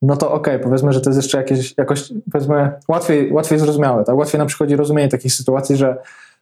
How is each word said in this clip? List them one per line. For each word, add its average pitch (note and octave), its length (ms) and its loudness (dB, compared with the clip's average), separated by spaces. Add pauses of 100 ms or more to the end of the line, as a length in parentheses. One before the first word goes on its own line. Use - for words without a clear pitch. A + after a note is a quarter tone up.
no C#3 160 2
to D3 140 -2
okej, D3+ 280 0
powiedzmy, C3 340 0
że C3 80 2
to B2+ 80 0
jest C3+ 80 2
jeszcze C#3 200 0
jakieś, C3 400 -2
jakoś, - 360 -2 (180)
powiedzmy, C#3+ 400 0 (160)
łatwiej, D3 440 0
łatwiej D#3 280 0
zrozumiałe, D3 440 2
tak? A#2+ 120 0
Łatwiej D3 240 0
nam D3+ 80 0
przychodzi D3 280 -2
rozumienie D3 340 2
takich C3+ 240 -2
sytuacji, C3+ 440 0
że, C3 200 0 (440)